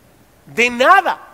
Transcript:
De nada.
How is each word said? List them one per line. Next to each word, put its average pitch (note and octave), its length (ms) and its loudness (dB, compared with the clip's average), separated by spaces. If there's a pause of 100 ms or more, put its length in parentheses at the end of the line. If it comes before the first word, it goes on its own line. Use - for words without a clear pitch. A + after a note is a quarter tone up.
(460)
De A3+ 240 -4
nada. C#4+ 500 0 (120)